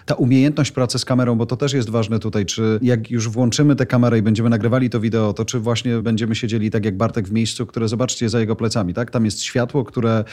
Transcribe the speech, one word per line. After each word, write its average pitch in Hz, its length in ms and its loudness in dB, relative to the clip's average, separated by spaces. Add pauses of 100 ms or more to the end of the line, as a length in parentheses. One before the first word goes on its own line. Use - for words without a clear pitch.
ta - 80 -2
umiejętność 139 560 4
pracy 127 280 -2
z - 60 -4
kamerą, 123 340 2
bo 113 80 0
to 117 100 -4
też 135 160 -2
jest 120 180 0
ważne 110 280 0
tutaj, 104 280 -2
czy 110 360 0
jak 120 280 0
już 117 180 -2
włączymy 127 480 2
tę 127 100 0
kamerę 120 320 4
i 107 40 2
będziemy 113 280 2
nagrywali 117 400 2
to 117 100 -2
wideo, 110 320 0
to 113 120 -4
czy 120 160 -4
właśnie 117 380 -2
będziemy 113 360 0
siedzieli 110 360 -2
tak 110 140 -2
jak 101 120 -2
Bartek 107 320 -2
w 101 40 -6
miejscu, 113 340 -2
które, 113 220 -4
zobaczcie, 120 400 -2
za 117 120 0
jego 110 160 0
plecami, 107 380 -2
tak? 120 160 -6
Tam 120 140 0
jest 104 180 -4
światło, 123 420 -2
które 113 480 0